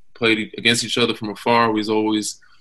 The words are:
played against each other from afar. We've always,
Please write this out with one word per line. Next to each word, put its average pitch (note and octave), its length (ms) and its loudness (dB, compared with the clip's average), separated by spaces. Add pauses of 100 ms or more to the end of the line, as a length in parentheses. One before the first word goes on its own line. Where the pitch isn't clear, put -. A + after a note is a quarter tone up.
(140)
played A2 440 -2
against A2+ 280 0
each G#2+ 120 -4
other A#2 180 0
from G#2+ 140 -8
afar. A#2 420 2
We've G#2+ 180 -2
always, G#2+ 500 0 (220)